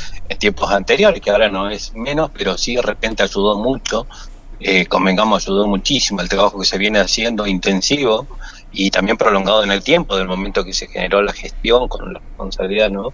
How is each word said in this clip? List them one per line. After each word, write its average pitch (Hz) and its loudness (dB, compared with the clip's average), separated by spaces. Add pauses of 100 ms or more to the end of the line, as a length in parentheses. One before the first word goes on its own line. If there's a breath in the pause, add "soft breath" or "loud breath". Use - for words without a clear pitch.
(300 loud breath)
en - -4
tiempos 104 0
anteriores, 104 4
que 101 0
ahora 104 4
no 98 -2
es 104 -8
menos, 143 -2
pero - -2
sí 123 -2
de 120 2
repente 107 -2
ayudó 101 2
mucho, 127 -2 (560 loud breath)
eh, 95 2
convengamos, 95 2
ayudó 101 2
muchísimo 101 0
el 90 -4
trabajo 101 2
que 92 -2
se 95 0
viene 104 2
haciendo 107 0
intensivo 110 0 (460 loud breath)
y 98 0
también 98 2
prolongado 104 4
en 101 0
el 98 0
tiempo, 151 2
del 95 0
momento 95 -2
que - -10
se - -6
generó 92 0
la 101 0
gestión 120 0
con 92 -8
la - -14
responsabilidad, 98 -2
¿no? 98 -6